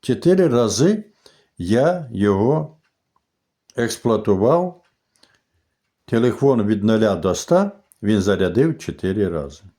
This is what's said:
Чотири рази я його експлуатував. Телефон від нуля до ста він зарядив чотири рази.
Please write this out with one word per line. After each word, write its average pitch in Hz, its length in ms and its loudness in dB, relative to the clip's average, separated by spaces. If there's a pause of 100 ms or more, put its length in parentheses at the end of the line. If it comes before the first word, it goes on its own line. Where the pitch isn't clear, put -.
Чотири 170 460 2
рази 120 560 0 (540)
я 139 540 -2
його 107 680 0 (960)
експлуатував. 117 1040 -2 (1200)
Телефон 120 580 2
від 104 200 -2
нуля 107 320 2
до 90 160 -2
ста 190 400 0 (320)
він 107 180 0
зарядив 95 560 0
чотири 95 520 -4
рази. 73 340 -10 (160)